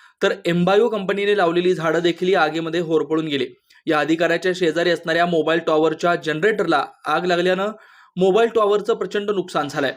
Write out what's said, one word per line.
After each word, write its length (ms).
तर 120
एम्बायो 440
कंपनीने 480
लावलेली 380
झाडं 240
देखील 300
या 140
आगीमध्ये 380
होरपळून 460
गेली. 200
या 140
अधिकाऱ्याच्या 560
शेजारी 340
असणाऱ्या 360
मोबाईल 400
टॉवरच्या 480
जनरेटरला 680
आग 180
लागल्यानं 440
मोबाईल 320
टॉवरचं 460
प्रचंड 360
नुकसान 380
झालंय. 280